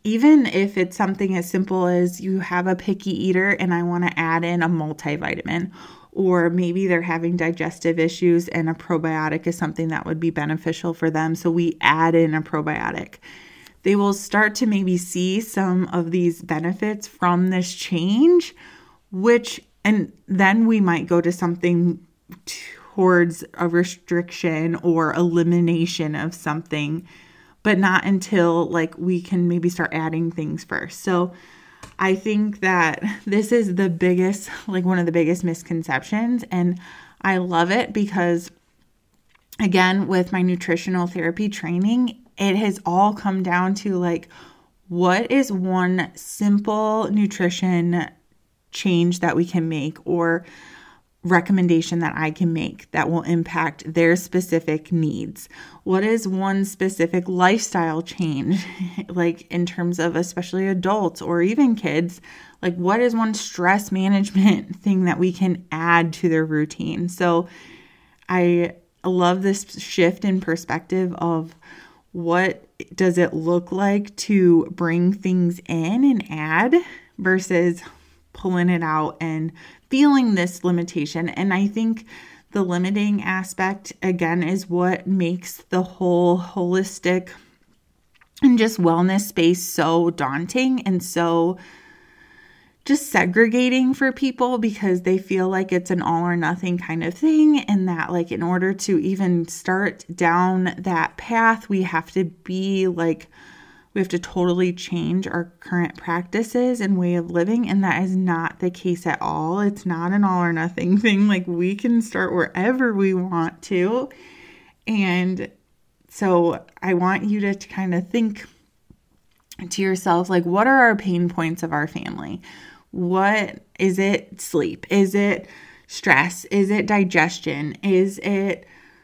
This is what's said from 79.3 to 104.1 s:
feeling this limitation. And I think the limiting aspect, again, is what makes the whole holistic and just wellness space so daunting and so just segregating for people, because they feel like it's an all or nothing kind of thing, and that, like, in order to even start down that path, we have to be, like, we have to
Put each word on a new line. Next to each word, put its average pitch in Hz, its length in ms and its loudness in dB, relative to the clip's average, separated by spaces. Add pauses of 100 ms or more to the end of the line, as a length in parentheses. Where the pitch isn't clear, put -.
feeling 262 440 4
this 175 300 -2
limitation. 170 640 -2
And 190 240 -2
I 196 140 0
think 226 400 -2 (460)
the 202 100 0
limiting 202 600 0
aspect, 185 720 -4 (100)
again, 175 400 0
is 185 280 -4
what 180 360 0
makes 180 520 -2 (100)
the 185 140 0
whole 175 560 2
holistic 180 920 -2 (1120)
and 247 160 6
just 220 220 0
wellness 180 420 2
space 175 400 2
so 170 480 0
daunting 175 720 -2
and 180 200 0
so 170 560 0 (1300)
just 285 220 0
segregating 240 800 2
for 269 200 0
people, 254 440 -2
because 202 460 0
they 185 160 2
feel 185 280 -2
like 190 260 -2
it's 180 180 -2
an 175 100 0
all 170 240 0
or 175 120 0
nothing 175 420 -2
kind 165 260 -6
of 175 80 -4
thing, 302 480 4
and 190 260 2
that, 170 240 -2
like, 170 220 -2
in - 100 -4
order 180 300 0
to 196 260 0
even 180 480 0
start - 680 -4
down 180 640 0
that 180 400 -2
path, 226 500 0
we 190 140 0
have 170 300 -4
to 185 120 0
be, 190 640 -2
like, 165 380 -2 (640)
we 202 80 -2
have 185 80 0
to - 100 -2